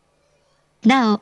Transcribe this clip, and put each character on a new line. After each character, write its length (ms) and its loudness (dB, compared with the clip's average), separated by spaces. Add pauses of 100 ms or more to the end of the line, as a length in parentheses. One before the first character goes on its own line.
(840)
な 300 0
お、 80 -8